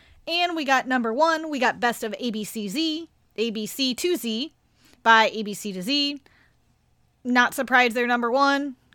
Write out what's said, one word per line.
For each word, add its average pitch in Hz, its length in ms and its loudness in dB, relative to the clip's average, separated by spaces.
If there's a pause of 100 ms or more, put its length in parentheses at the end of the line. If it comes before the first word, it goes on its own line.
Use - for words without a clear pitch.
(280)
And 349 280 0
we 302 100 -4
got 262 220 2
number 240 260 0
one, 320 380 0
we 277 80 -4
got 233 200 2
Best 233 240 0
of 208 140 -6
A 240 140 -4
B 214 120 -6
C 208 240 -8
Z, 311 420 -4 (260)
A 226 160 -2
B 214 160 -6
C 262 260 -2
to 349 220 0
Z 233 400 -6 (480)
by 220 300 6
A 214 100 -6
B 208 100 -6
C 202 180 -8
to 185 120 -8
Z. 285 360 -2 (1040)
Not 247 300 2
surprised 247 420 2
they're 240 120 0
number 240 240 0
one. 277 440 2 (200)